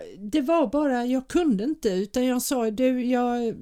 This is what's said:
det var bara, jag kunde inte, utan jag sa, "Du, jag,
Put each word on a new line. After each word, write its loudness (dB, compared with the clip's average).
det -2
var 2
bara, 0
jag -2
kunde 2
inte, -2
utan 0
jag 0
sa, -2
"Du, 2
jag, 0